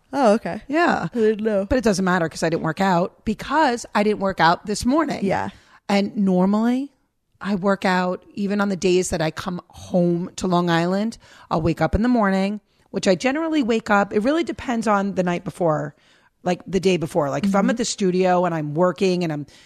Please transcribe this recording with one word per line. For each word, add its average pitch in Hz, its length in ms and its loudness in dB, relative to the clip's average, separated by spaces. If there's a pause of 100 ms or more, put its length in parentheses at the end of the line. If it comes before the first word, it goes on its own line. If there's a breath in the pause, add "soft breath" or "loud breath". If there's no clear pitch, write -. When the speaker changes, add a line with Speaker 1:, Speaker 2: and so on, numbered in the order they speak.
(140)
Speaker 1:
Oh, 254 220 4
okay. 208 320 -6
Speaker 2:
Yeah. 302 460 0
Speaker 1:
I 240 40 -6
didn't 214 260 0
know. 202 220 0
Speaker 2:
But 254 140 0
it 202 40 -2
doesn't 190 220 2
matter 180 240 0
'cause - 140 -12
I 165 60 2
didn't 165 140 -2
work 220 160 -2
out 190 460 0
because 247 680 0
I 208 100 2
didn't 208 160 0
work 196 200 -2
out 170 260 4
this 208 200 -4
morning. 277 400 0
Speaker 1:
Yeah. 156 240 -2 (400 soft breath)
Speaker 2:
And 202 260 0
normally 208 800 0 (480)
I 196 140 -2
work 196 280 0
out 185 400 0 (120)
even 202 260 -2
on 202 80 0
the 185 80 -2
days 180 320 2
that 165 120 -2
I 160 100 -2
come 180 380 -8
home 175 680 0
to 196 100 -4
Long 175 220 2
Island. 185 480 0 (340 loud breath)
I'll 165 100 0
wake 160 200 0
up 160 140 0
in 190 60 2
the 240 60 0
morning, 202 540 0 (300)
which 196 180 -4
I 185 60 6
generally 302 480 0
wake 226 260 -2
up. 202 240 2
It 214 60 2
really 294 240 2
depends 233 440 -4
on 202 280 0
the 185 80 0
night 175 200 -2
before, 151 520 -2 (480 soft breath)
like, 180 220 -2
the 180 140 -2
day 185 160 2
before. 156 340 0
Like, 143 160 -2
if 196 100 2
I'm 196 80 2
Speaker 1:
Mm-hmm. 262 80 2
Speaker 2:
at 240 60 -2
the 247 80 -2
studio 180 600 0
and 170 100 -2
I'm 147 180 -6
working 180 520 0
and 156 80 -4
I'm 147 140 -8 (180 soft breath)